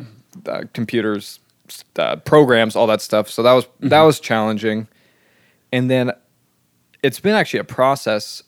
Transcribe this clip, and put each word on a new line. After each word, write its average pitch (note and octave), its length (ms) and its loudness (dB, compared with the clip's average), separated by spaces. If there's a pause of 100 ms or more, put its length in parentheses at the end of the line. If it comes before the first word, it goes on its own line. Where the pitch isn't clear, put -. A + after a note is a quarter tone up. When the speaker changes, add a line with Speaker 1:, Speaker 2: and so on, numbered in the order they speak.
(480)
Speaker 1:
uh, - 160 -8 (100)
computers, G#2+ 640 -6 (300)
s-, - 140 -20 (140)
uh, - 200 -2
programs, B2 580 4
all A2 120 2
that G#2+ 140 0
stuff. G#2+ 280 -2
So - 140 -6
that B2 100 6
was, B2+ 120 2 (140)
that C#3 120 -4
Speaker 2:
Mm-hmm. D#3 140 6
Speaker 1:
was D3+ 140 2
challenging. A2 680 -4 (840)
And B2+ 160 -2
then B2+ 220 0 (920)
it's C3+ 200 -2
been G#3 120 0
actually F3 280 0
a - 20 -8
process B2+ 840 -2